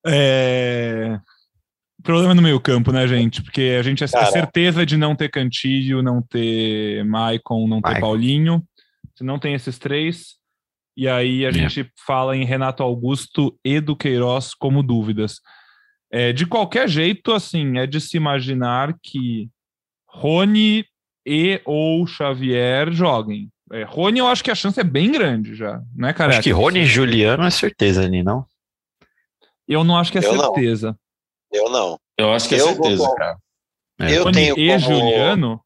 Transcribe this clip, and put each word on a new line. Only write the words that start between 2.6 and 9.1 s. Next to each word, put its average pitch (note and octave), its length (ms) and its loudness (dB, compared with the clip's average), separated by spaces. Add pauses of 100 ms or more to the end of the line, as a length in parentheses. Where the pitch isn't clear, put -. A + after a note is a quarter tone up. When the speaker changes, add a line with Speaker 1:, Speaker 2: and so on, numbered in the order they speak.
Speaker 1:
campo, B2 320 2
né, B2+ 140 2
gente? A#2 360 0
Porque B2+ 360 -2
a A#2+ 40 0
gente C3+ 200 -2
é, D3 40 -2
é C3 40 -6
Speaker 2:
Cara. A#2 160 4
Speaker 1:
certeza E3+ 580 2
de D#3 120 0
não D3+ 180 2
ter D3 160 -4
Cantillo, C3 720 -2
não B2 200 0
ter A2 840 -2
Maicon, A2+ 640 -2
não A2 120 0
ter - 120 -2
Speaker 3:
Maicon. G2 140 -2
Speaker 1:
Paulinho. C#3+ 560 0 (520)